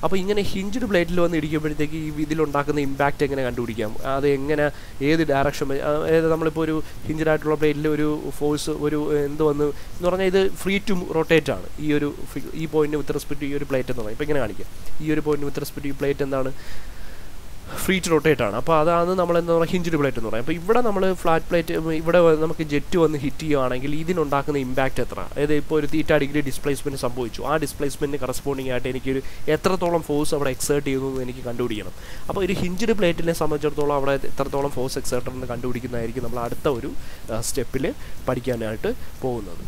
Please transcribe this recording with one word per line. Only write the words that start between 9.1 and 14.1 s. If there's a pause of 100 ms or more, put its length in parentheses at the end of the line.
എന്ത്
വന്ന് (300)
എന്ന്
പറഞ്ഞാൽ
ഇത് (220)
free (100)
to (240)
rotate
ആണ്. (160)
ഈ (100)
ഒരു (220)
ഫി-, (140)
ഈ
point
with
respect
to
ഈ
ഒരു
പ്ലേറ്റ്
എന്ന്
പറഞ്ഞാൽ